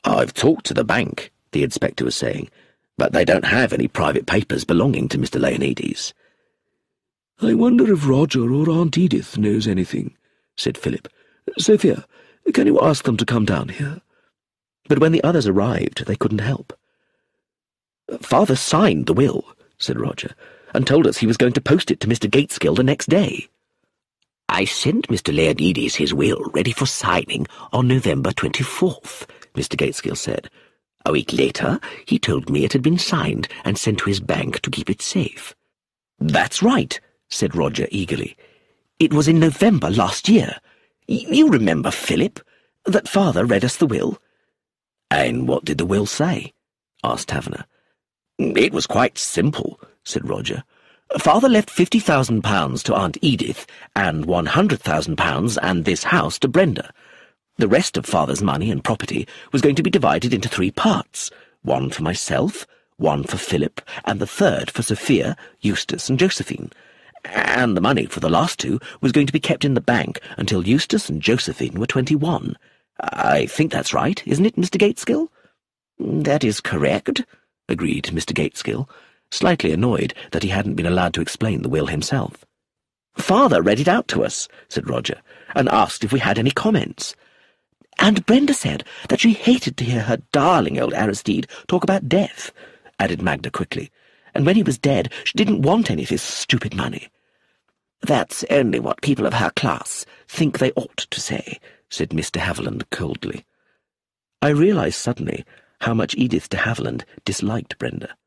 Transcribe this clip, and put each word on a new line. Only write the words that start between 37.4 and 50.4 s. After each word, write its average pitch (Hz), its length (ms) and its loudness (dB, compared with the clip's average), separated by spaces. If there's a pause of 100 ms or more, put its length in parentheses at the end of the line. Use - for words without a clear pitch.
Roger 71 340 0
eagerly. 85 460 -4 (640)
"It 160 120 6
was 147 140 4
in 165 140 6
November 160 500 4
last 101 380 0
year. - 320 4 (480)
Y-, - 200 -2
you 311 200 6
remember, 98 420 2
Philip, - 480 -2 (460)
that 196 240 0
Father 131 360 2
read 120 200 2
us 123 120 -2
the 143 180 2
will." - 280 2 (880)
"And 64 380 0
what 67 160 0
did 73 140 -4
the 85 80 -2
will 98 200 0
say?" - 460 -2 (500)
asked - 280 -4
Taverner. - 340 -8 (720)
"It - 340 2
was - 140 -2
quite - 320 0
simple," - 600 -4 (240)
said - 240 -6
Roger. - 340 -6 (560)